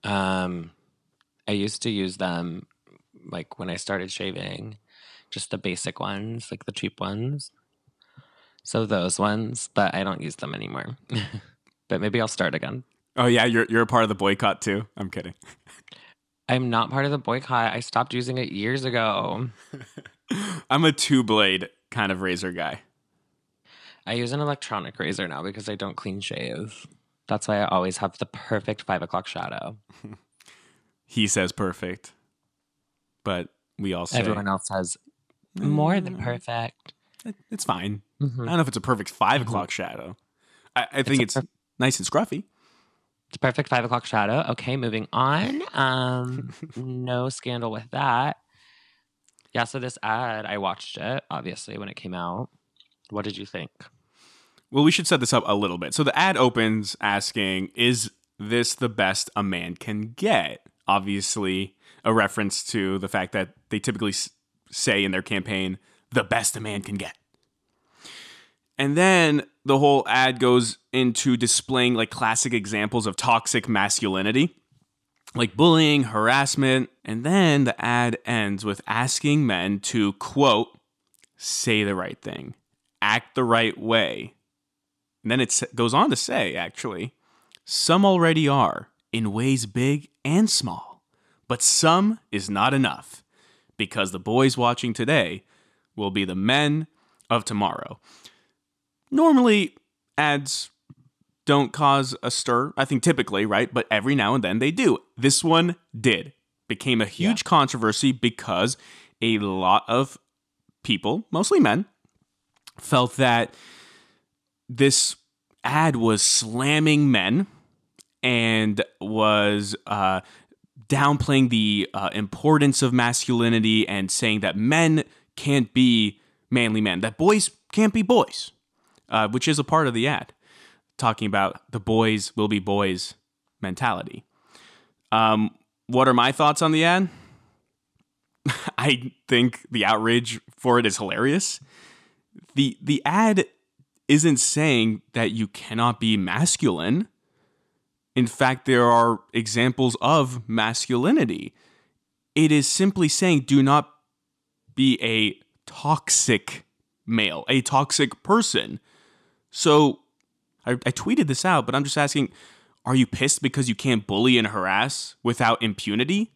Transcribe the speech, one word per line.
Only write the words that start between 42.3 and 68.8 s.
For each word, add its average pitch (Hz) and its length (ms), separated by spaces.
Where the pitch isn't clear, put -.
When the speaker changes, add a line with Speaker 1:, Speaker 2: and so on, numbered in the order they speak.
Speaker 1:
It's - 80
a - 40
perfect 135 280
five 123 160
o'clock 120 220
shadow. 110 460
Okay, 123 260
moving 110 340
on. 170 500
Um, 127 800
Speaker 2:
<laughs> 156 120
Speaker 1:
no 127 500
scandal 120 440
with 110 200
that. 135 460
Yeah, 120 120
so 135 140
this 123 220
ad, 110 440
I 104 140
watched 95 380
it, 127 320
obviously, - 480
when 101 120
it - 80
came 90 160
out. 90 360
What 104 160
did 101 120
you 101 80
think? 85 240
Speaker 2:
Well, 143 140
we 160 60
should - 160
set 160 120
this 123 140
up 117 120
a 101 100
little 95 220
bit. 82 160
So 151 120
the 139 120
ad 175 200
opens 110 640
asking, 98 760
"Is 120 360
this 113 360
the 123 120
best 101 480
a 104 80
man 87 320
can 107 400
get?" 113 500
Obviously, 98 880
a 113 100
reference 104 520
to 98 320
the 95 100
fact 92 260
that 95 200
they 110 100
typically 104 320
s-, - 180
say 101 340
in 98 60
their 92 100
campaign, 95 560
"The 120 120
best 110 340
a - 20
man 104 220
can 101 140
get." 90 220
And 139 200